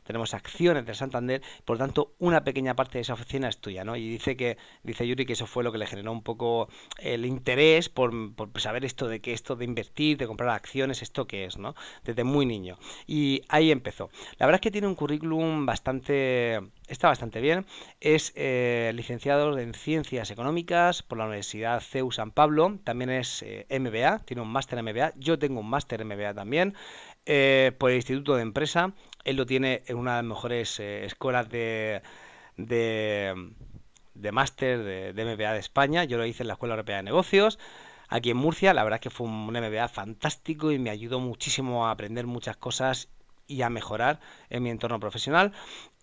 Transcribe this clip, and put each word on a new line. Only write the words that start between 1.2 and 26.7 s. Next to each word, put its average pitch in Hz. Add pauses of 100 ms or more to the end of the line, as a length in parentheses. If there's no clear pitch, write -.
por 117
tanto 139
una 170
pequeña 131
parte 131
de 120
esa 123
oficina 123
es 104
tuya", 95
¿no? 117
Y 113
dice 117
que, 120 (260)
dice 120
Yuri 123
que 120
eso 107
fue 123
lo 117
que 110
le 107
generó 101
un 113
poco 117 (320)
el 120
interés 135
por, 123 (240)
por 107
saber 117
esto 127
de 110
qué, 120
esto 120
de 120
invertir, 131
de 127
comprar 110
acciones, 131
esto 123
qué 98
es, 92
¿no? 110 (300)
Desde 117
muy 139
niño. 95 (300)
Y 143
ahí 156
empezó. 117 (280)
La -
verdad 170
es -
que 220
tiene 202
un 190
currículum 156
bastante, 127 (300)
está -
bastante 120
bien. 165 (360)
Es, 151
eh, 123
licenciado 139
en 117
Ciencias 135
Económicas 170
por 117
la 110
Universidad 110
ceu 131
San 113
Pablo. 156
También 123
es, 127
eh, 104
M 131
B 113
A, 196
tiene 120
un 110
máster 127
M 113
B 117
A. 156
Yo 139
tengo 135
un 107
máster 123
M 107
B 104
A 104
también, 143 (500)